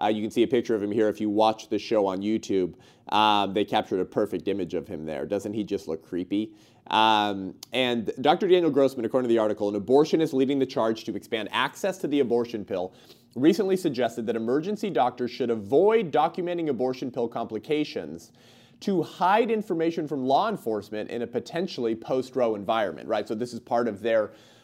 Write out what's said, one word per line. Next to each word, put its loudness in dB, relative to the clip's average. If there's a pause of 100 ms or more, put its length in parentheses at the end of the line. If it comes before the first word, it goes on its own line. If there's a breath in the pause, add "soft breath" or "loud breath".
Uh, 2
you 0
can -4
see 4
a 6
picture 2
of 0
him -2
here 4
if -2
you 0
watch 2
the 0
show 0
on -4
YouTube. 0 (360 soft breath)
Um, 2
they 2
captured -2
a -2
perfect -2
image -2
of -6
him -10
there. -6
Doesn't -4
he -2
just -6
look -6
creepy? -4 (340 loud breath)
Um, 2 (180)
and -2
Doctor 2
Daniel 4
Grossman, 2
according 0
to 4
the 6
article, 0
an -2
abortionist 4
leading 2
the 0
charge 0
to -6
expand -6
access -2
to -2
the 2
abortion 0
pill -6 (420 loud breath)
recently 2
suggested -2
that 0
emergency -2
doctors 0
should -2
avoid 2
documenting 0
abortion -4
pill -2
complications -6 (480 soft breath)
to 0
hide 2
information 0
from -4
law 4
enforcement -4
in -4
a -4
potentially -4
post-Roe -2
environment, -2
right? -2
So -6
this -6
is -10
part 0
of -4
their, 2 (300 loud breath)